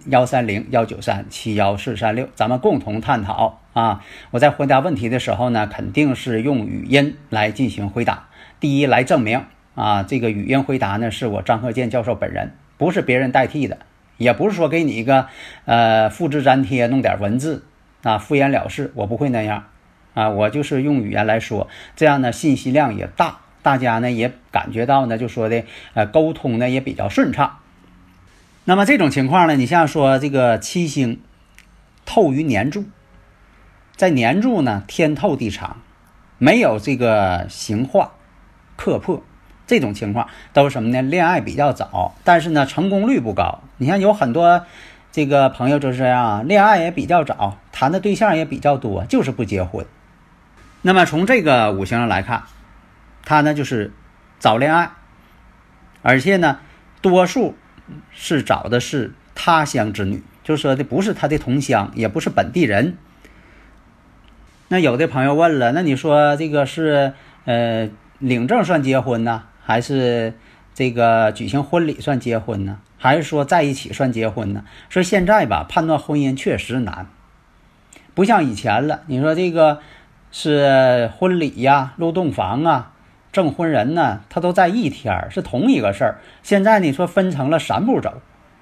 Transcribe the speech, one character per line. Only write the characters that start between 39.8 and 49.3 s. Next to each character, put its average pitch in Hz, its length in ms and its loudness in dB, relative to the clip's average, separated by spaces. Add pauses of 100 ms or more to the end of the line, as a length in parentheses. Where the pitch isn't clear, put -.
种 107 140 -2
情 101 180 -6
况 117 160 -4 (240)
都 143 120 6
是 139 60 0
什 131 120 -6
么 113 80 -2
呢？ 127 120 0
恋 160 240 0
爱 175 140 2
比 104 140 -8
较 139 180 0
早， 92 500 -6
但 175 180 4
是 165 100 -6
呢， 147 160 2
成 165 220 -2
功 196 200 0
率 262 100 2
不 107 160 -4
高。 85 280 -4 (160)
你 127 80 -2
像 190 120 0
有 202 140 4
很 143 200 0
多 170 320 4 (460)
这 151 160 -2
个 139 220 4
朋 131 220 -2
友 147 80 2
就 139 120 -2
是 123 80 -4
这 131 80 2
样 123 180 2
啊， 107 200 -2
恋 196 200 4
爱 208 140 6
也 170 140 -2
比 123 140 -6
较 165 180 2
早， 101 340 -4 (140)
谈 135 180 0
的 190 80 0
对 202 160 0
象 196 220 2
也 160 80 -2
比 135 160 -8
较 143 160 2
多， 101 300 -4
就 254 160 2
是 131 100 -2